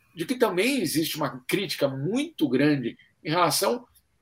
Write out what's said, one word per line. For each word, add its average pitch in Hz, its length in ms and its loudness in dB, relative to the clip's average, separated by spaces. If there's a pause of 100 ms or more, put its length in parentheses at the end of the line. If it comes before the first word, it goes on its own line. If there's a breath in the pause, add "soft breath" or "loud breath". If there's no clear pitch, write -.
(140)
de 165 120 -8
que 254 80 -2
também 233 480 2
existe 151 340 -2
uma 135 320 -4
crítica 180 400 0
muito 208 580 -2
grande 131 520 2 (260 soft breath)
em 160 60 -6
relação 180 560 2 (360)